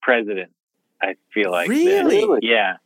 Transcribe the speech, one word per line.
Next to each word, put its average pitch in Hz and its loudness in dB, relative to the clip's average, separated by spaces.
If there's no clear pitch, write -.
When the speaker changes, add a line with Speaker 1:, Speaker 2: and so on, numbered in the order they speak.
Speaker 1:
president, 104 -2
I 95 -4
feel 101 -2
like, 87 -2
than 240 0
Speaker 2:
Really? 370 2
Speaker 3:
Really? 415 2
Speaker 1:
Yeah. 107 0